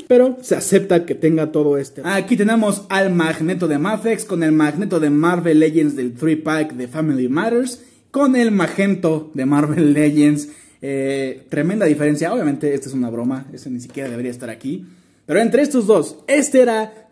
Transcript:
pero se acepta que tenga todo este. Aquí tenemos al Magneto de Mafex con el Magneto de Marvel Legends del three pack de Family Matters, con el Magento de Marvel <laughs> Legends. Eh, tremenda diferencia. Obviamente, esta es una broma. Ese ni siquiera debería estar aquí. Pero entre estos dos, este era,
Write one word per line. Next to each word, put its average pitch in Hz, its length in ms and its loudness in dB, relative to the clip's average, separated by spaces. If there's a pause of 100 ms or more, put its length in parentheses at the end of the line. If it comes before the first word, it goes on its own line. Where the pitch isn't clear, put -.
pero 254 320 4
se - 160 -2
acepta 185 480 2
que 143 100 -4
tenga 156 380 0
todo 147 240 2
este. 139 280 -8
Aquí 190 340 -2
tenemos 208 500 2
al 196 240 2
Magneto 165 560 0
de 143 100 0
Mafex 214 460 -2
con 170 180 -4
el 156 100 2
Magneto 156 460 0
de 151 120 2
Marvel 165 500 2
Legends 151 340 2
del 123 200 -6
three 156 220 0
pack 156 360 -4
de 123 160 -10
Family 143 400 -2
Matters, 233 540 -2 (300)
con 269 220 2
el 240 160 2
Magento 175 840 0
de 131 100 -4
Marvel 147 480 2
<laughs> - 20 0
Legends. 147 540 2 (320)
Eh, 135 720 -6
tremenda 175 360 0
diferencia. 147 460 0
Obviamente, 151 400 -2
esta 139 160 -6
es 131 60 -8
una 123 160 -2
broma. 127 420 -6
Ese 143 160 -16
ni 123 120 -8
siquiera 135 280 -10
debería 123 220 -8
estar 120 180 -12
aquí. 135 380 -10 (400)
Pero 165 140 2
entre 233 220 4
estos 262 240 0
dos, 185 320 2 (100)
este 262 320 4
era, 220 520 0